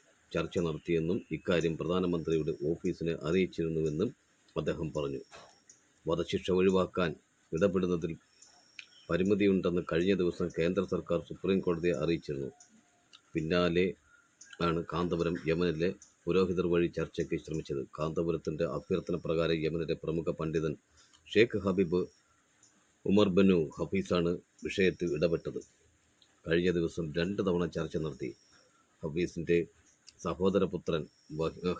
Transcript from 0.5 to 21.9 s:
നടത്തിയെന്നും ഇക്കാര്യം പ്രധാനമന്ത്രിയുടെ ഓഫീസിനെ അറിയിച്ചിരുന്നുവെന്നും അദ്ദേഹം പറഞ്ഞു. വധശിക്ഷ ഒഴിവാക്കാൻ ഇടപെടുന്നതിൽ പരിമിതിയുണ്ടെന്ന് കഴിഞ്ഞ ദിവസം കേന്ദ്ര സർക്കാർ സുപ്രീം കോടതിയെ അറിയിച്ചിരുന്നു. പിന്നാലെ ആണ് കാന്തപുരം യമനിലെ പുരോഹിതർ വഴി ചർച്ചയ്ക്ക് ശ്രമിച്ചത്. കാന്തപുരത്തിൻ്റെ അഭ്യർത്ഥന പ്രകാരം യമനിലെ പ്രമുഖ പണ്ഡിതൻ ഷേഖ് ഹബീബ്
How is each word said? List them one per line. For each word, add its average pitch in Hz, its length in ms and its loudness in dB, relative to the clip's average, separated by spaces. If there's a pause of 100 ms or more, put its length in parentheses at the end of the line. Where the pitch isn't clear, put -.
നടത്തിയെന്നും 82 600 -2 (120)
ഇക്കാര്യം 82 460 0
പ്രധാനമന്ത്രിയുടെ 80 800 0 (160)
ഓഫീസിനെ 85 440 -4 (120)
അറിയിച്ചിരുന്നുവെന്നും 82 840 0 (440)
അദ്ദേഹം 78 400 -4
പറഞ്ഞു. 71 260 -4 (840)
വധശിക്ഷ 85 460 -2
ഒഴിവാക്കാൻ 92 600 4 (400)
ഇടപെടുന്നതിൽ 87 640 0 (960)
പരിമിതിയുണ്ടെന്ന് 92 720 2 (100)
കഴിഞ്ഞ 87 240 4
ദിവസം 87 320 0 (100)
കേന്ദ്ര 92 260 2
സർക്കാർ 87 440 -2
സുപ്രീം 92 320 0
കോടതിയെ 87 340 0
അറിയിച്ചിരുന്നു. 71 560 -2 (840)
പിന്നാലെ 87 520 2 (760)
ആണ് 85 220 2
കാന്തപുരം 85 520 0 (120)
യമനിലെ 82 420 2 (340)
പുരോഹിതർ 90 440 2
വഴി 87 200 4
ചർച്ചയ്ക്ക് 80 500 -4
ശ്രമിച്ചത്. 76 440 -6 (160)
കാന്തപുരത്തിൻ്റെ 80 680 -2
അഭ്യർത്ഥന 82 500 -4
പ്രകാരം 80 500 0
യമനിലെ 80 300 -2
പ്രമുഖ 80 360 -4
പണ്ഡിതൻ 78 420 -2 (540)
ഷേഖ് 107 360 4
ഹബീബ് 90 380 2 (1040)